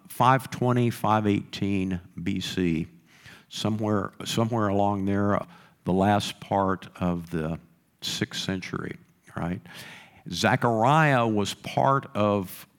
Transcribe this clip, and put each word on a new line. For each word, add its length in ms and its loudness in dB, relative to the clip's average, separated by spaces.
five 420 2
twenty, 400 2
five 360 0
eighteen 720 0
B 180 -4
C, 480 0
somewhere, 640 -2
somewhere 440 0
along 360 0
there, 320 2
uh, 80 -2
the 80 0
last 480 2
part 480 -2
of 320 -2
the 280 -4
sixth 420 -6
century, 540 -6
right? 240 -4
Zechariah 960 4
was 260 0
part 640 0
of 520 0